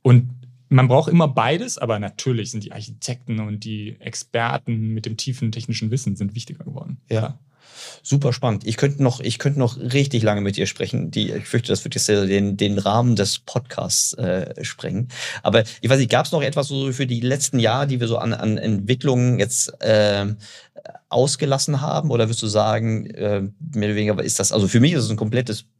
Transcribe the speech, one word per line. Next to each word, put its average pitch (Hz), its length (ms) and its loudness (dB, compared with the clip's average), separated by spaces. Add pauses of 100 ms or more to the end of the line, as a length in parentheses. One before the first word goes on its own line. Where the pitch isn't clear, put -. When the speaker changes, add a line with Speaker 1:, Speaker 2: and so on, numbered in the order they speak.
Speaker 1:
Und 123 280 8 (400)
man 131 180 6
braucht 151 240 4
immer 165 160 6
beides, 147 500 0
aber 113 220 -2
natürlich 104 500 -4
sind 107 140 -8
die - 80 -14
Architekten 110 680 -8
und 107 260 -8
die 107 340 -10
Experten 117 960 -4
mit 107 100 -6
dem 113 120 -6
tiefen 120 340 -4
technischen 110 400 -4
Wissen 104 240 -2
sind 101 180 -6
wichtiger - 300 -12
geworden. - 340 -12 (120)
Speaker 2:
Ja. 110 100 0
Speaker 1:
Klar. 135 200 -6 (640)
Speaker 2:
Super 143 300 2
spannend. 110 320 -2
Ich 110 120 -4
könnte 143 260 0
noch, 123 160 2
ich - 200 -4
könnte 143 200 0
noch 123 180 0
richtig 127 460 0
lange 104 180 2
mit 98 160 0
dir - 80 0
sprechen. 95 460 -4
Die, 107 200 -2
ich - 140 -6
fürchte, - 260 -2
das 95 120 -2
wird - 120 -8
jetzt, - 140 0
äh, 101 180 4
den, 101 300 2
den 101 220 2
Rahmen 113 360 4
des 98 240 0
Podcasts, - 760 -4
äh, 92 500 -4
sprengen. 110 440 -6 (360)
Aber 110 200 4 (180)
ich 120 80 0
weiß 135 100 6
nicht, 127 120 2
gab's 127 200 2
noch 160 100 0
etwas, 139 260 0
so 135 240 -4
für 131 160 -2
die 120 140 -2
letzten 131 380 0
Jahre, 120 280 2
die 131 120 0
wir 120 80 0
so 113 100 0
an, 113 160 -2
an 107 240 0
Entwicklungen 123 840 2
jetzt, - 420 -2
ähm, 104 560 2 (720)
ausgelassen 139 720 0
haben? 143 300 -2
Oder 117 160 4
würdest 113 140 -2
du 113 60 -4
sagen, 107 640 0
äh, 104 300 -2 (320)
mehr 107 160 0
oder 104 60 0
weniger 104 280 0
ist - 160 -2
das, 98 120 0
also 101 160 2
für 117 120 4
mich 147 140 6
ist 139 120 2
es 107 40 -4
ein 110 80 -2
komplettes 113 480 -2 (140)